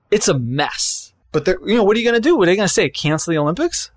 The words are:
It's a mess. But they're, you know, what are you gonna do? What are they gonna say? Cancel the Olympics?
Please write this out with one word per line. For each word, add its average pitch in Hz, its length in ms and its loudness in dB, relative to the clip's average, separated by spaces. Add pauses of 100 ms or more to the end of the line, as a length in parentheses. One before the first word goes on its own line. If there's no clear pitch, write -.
(100)
It's 208 180 2
a 156 100 2
mess. 127 720 -6 (200)
But 156 140 -2
they're, 185 200 0
you 196 80 0
know, 233 100 4
what 208 120 4
are 233 40 0
you 226 60 -2
gonna 233 140 2
do? 311 160 4
What 190 120 4
are 180 40 4
they 190 40 2
gonna 208 120 0
say? 180 220 0
Cancel - 420 -2
the 156 60 0
Olympics? 175 580 -2